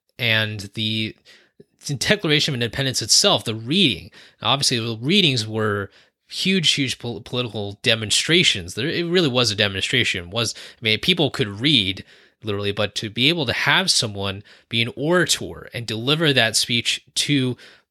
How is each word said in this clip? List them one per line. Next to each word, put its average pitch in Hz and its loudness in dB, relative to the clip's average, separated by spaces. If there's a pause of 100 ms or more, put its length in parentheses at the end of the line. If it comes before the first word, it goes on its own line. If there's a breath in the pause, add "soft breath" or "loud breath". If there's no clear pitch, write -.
(180)
and 110 0 (160)
the 110 -2 (720 soft breath)
Declaration 151 0
of 120 -4
Independence 123 -2
itself, 147 4
the 113 -2
reading, 120 0 (300 loud breath)
obviously 127 0
the 113 -4
readings 131 2
were 107 -2 (400 soft breath)
huge, 185 0
huge 131 -2
pol-, 120 -8
political 107 -6
demonstrations. 113 2
There, 117 -4
it 170 -4
really 170 2
was 120 2
a - -4
demonstration. 98 0
Was, 113 -2
I - -16
mean, 110 2
people 170 2
could 104 -4
read, 113 2 (380 soft breath)
literally, 101 -4
but 104 -4
to 113 -4
be 120 2
able 160 0
to - -2
have 175 2
someone 98 -2 (260 loud breath)
be 117 0
an 117 -2
orator 143 0
and 117 -8
deliver 139 0
that 113 2
speech - -2 (100)
to 131 0 (340 loud breath)